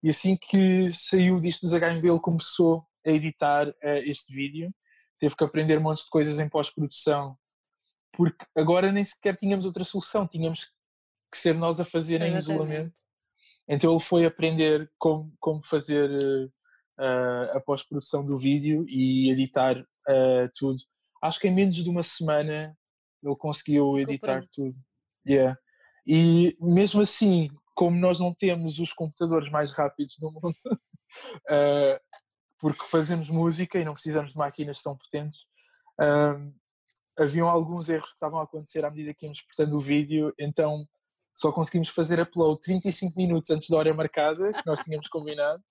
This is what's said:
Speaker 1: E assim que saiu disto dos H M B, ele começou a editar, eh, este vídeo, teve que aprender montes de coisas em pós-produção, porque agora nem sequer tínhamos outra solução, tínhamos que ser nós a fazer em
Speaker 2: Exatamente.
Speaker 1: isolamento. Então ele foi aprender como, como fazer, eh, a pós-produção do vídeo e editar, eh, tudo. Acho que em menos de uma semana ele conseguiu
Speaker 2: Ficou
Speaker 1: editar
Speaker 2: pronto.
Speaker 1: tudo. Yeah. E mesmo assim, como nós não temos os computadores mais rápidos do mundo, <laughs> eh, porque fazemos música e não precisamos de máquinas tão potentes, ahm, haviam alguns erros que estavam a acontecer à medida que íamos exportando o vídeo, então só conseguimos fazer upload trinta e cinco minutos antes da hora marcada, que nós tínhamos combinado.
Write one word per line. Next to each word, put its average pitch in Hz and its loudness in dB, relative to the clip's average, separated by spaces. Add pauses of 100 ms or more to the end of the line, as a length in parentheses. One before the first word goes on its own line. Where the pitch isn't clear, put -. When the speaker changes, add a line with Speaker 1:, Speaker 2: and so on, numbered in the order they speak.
Speaker 1:
E 156 2
assim 185 2
que 185 2
saiu 185 2
disto 165 -4
dos 170 0
H 170 2
M 165 -4
B, 170 2
ele 165 4
começou 165 0 (180)
a 160 2
editar, 147 0
eh, 147 -2
este 139 -8
vídeo, 143 -8 (460)
teve 143 0
que - 0
aprender 156 2
montes 156 -2
de - -18
coisas 151 0
em 151 -2
pós-produção, 143 -2 (760)
porque - 0 (120)
agora 180 2
nem 202 0
sequer 196 -4
tínhamos 196 -2
outra 185 -6
solução, 196 -4
tínhamos 165 -6 (600)
que - -12
ser 165 2
nós 165 -2
a 175 -2
fazer 165 -2
em 165 0 (100)
Speaker 2:
Exatamente. 151 -4
Speaker 1:
isolamento. 156 -4 (760)
Então 147 2
ele 165 2
foi 170 2
aprender 160 0
como, 156 0
como 151 -4
fazer, 147 0 (880)
eh, 127 -2
a 135 -2
pós-produção 143 -4
do 139 -2
vídeo 147 0
e 131 2
editar, 131 0 (240)
eh, 131 4
tudo. 135 -4 (440)
Acho 160 -4
que 196 0
em 185 2
menos 190 4
de 175 -4
uma 175 -2
semana 156 -4 (460)
ele 139 -4
conseguiu 143 0
Speaker 2:
Ficou 139 2
Speaker 1:
editar 135 -4
Speaker 2:
pronto. 131 -12
Speaker 1:
tudo. 131 -8 (480)
Yeah. 131 4 (480)
E 165 6
mesmo 190 4
assim, 185 4 (260)
como 175 2
nós 180 2
não 180 0
temos 165 -2
os 170 -4
computadores 160 -2
mais 147 -2
rápidos 143 -4
do 156 -10
mundo, 156 -8
<laughs> - -6 (680)
eh, 143 2 (580)
porque 151 -4
fazemos 160 -2
música 165 -2
e 170 -2
não 151 -8
precisamos 147 -4
de 143 -14
máquinas 147 -6
tão 139 -10
potentes, 151 -10 (600)
ahm, 147 0 (680)
haviam 160 2
alguns 170 0
erros 160 -2
que - -20
estavam 160 -6
a 151 -4
acontecer 151 -8
à 147 -4
medida 151 -12
que - -20
íamos 147 -14
exportando 151 -2
o 147 0
vídeo, 147 0
então 151 -2 (500)
só - 0
conseguimos 165 0
fazer 165 0
upload 165 2
trinta 185 -2
e 185 -2
cinco 170 -6
minutos 175 0
antes 156 -2
da 165 2
hora 156 4
marcada, 156 -2
que - -8
nós 156 -2
tínhamos 156 -10
combinado. 151 -4